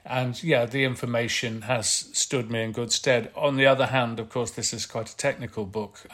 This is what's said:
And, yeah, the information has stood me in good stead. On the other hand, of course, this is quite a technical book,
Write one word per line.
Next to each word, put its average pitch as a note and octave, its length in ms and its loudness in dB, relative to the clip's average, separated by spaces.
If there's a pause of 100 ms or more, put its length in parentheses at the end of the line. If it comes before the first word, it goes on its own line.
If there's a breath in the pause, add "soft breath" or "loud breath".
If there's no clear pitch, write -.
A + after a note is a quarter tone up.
And, B2+ 360 -4
yeah, C3+ 240 2
the C3+ 200 0
information A#2+ 800 -2
has A2+ 260 -2
stood - 600 -2
me A2+ 140 0
in A2+ 80 -4
good A2+ 220 -2
stead. A#2+ 420 2
On C#3+ 220 0
the C3+ 80 6
other C3+ 220 6
hand, A#2+ 340 0
of A2+ 80 -8
course, A#2 220 -2
this - 220 -4
is A2+ 120 -6
quite A2+ 240 -6
a - 80 -20
technical A#2 480 -4
book, G2+ 340 -8 (140)